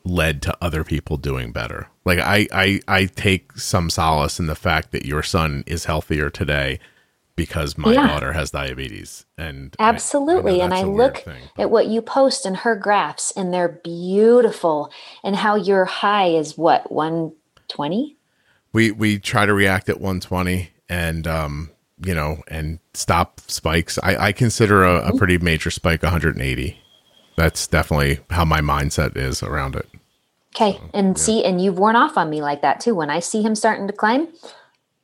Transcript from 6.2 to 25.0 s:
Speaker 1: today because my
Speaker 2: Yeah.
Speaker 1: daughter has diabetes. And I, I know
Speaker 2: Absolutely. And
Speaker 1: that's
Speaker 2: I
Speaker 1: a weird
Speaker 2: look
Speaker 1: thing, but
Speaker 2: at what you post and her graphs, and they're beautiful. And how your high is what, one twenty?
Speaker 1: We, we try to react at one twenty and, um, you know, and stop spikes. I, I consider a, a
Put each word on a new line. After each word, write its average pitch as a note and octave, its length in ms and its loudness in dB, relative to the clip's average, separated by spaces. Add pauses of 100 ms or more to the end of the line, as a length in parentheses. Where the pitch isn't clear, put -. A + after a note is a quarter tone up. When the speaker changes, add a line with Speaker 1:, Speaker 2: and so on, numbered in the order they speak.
Speaker 1:
today C#2+ 500 -2 (560)
because D#2 420 -8
my A3 160 2
Speaker 2:
Yeah. C#4 140 6
Speaker 1:
daughter C#2+ 260 -2
has D2+ 180 -4
diabetes. C2+ 720 -10 (120)
And D#2+ 420 -12
I, A3 40 -2
I - 40 6
know A#3 80 4
Speaker 2:
Absolutely. C#4 680 0
And F3+ 100 0
Speaker 1:
that's F#3 120 0
Speaker 2:
I - 20 -2
Speaker 1:
a G3 40 -2
weird G3+ 80 -2
Speaker 2:
look C4+ 200 2
Speaker 1:
thing, C3 260 -16 (120)
but G#3 80 -2
Speaker 2:
at - 80 0
what A3 160 4
you A3 140 -2
post - 440 0
and F#3+ 120 -4
her A#3 180 0
graphs, G3 600 -2
and F3+ 180 -4
they're E3+ 300 0
beautiful. F#3 1080 2 (320)
And G3 120 -2
how G#3 200 2
your F#3+ 300 4
high G3+ 440 0
is D#3 280 0
what, D#3 340 2
one D#3+ 420 -2 (340)
twenty? G3 480 -4 (580)
Speaker 1:
We, A2 180 4
we G#2+ 280 0
try G#2 260 0
to G#2 80 4
react G2 360 2
at - 120 -2
one F#2+ 180 -4
twenty F2+ 520 -2 (180)
and, E2 380 -4
um, D#2 440 -6 (340)
you F#2 100 -2
know, D2+ 320 -4
and D#2 320 -8 (140)
stop - 540 -2
spikes. - 560 -2
I, F#2 240 0
I G#2 40 0
consider G#2 520 4
a, F2+ 140 6
a - 120 0